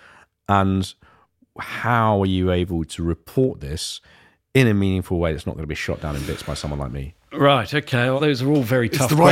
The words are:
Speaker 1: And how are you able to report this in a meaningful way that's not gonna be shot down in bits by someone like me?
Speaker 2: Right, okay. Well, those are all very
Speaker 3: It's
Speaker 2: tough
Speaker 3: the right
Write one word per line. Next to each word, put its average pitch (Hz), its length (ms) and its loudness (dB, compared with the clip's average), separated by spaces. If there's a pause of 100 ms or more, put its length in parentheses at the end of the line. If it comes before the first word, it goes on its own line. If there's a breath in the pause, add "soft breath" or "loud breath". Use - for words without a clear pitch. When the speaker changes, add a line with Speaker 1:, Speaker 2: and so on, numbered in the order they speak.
(500 soft breath)
Speaker 1:
And 95 440 2 (640 soft breath)
how 110 640 0
are 98 40 2
you 92 260 2
able 90 320 0
to - 180 -10
report 85 600 -2
this 71 400 -8 (520 soft breath)
in 131 140 6
a 107 60 4
meaningful 95 440 0
way 85 140 0
that's 76 160 -6
not - 80 -6
gonna 78 120 -8
be 73 60 -4
shot - 280 -6
down 73 160 -6
in 71 80 -6
bits - 180 -6
by 73 100 -6
someone 73 260 -6
like 67 120 -6
me? 69 240 -10 (200)
Speaker 2:
Right, 139 380 2
okay. 131 380 -2
Well, 135 80 0
those 143 240 0
are 139 80 0
all 151 100 2
very 120 240 2
Speaker 3:
It's 117 140 -2
Speaker 2:
tough 127 100 0
Speaker 3:
the 151 60 2
right 170 160 6